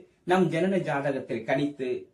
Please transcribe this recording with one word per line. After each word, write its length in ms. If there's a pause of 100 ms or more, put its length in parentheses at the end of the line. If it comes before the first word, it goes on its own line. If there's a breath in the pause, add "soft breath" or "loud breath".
(260 soft breath)
நம் 240
ஜனன 300
ஜாதகத்தில் 640
கணித்து 440 (240)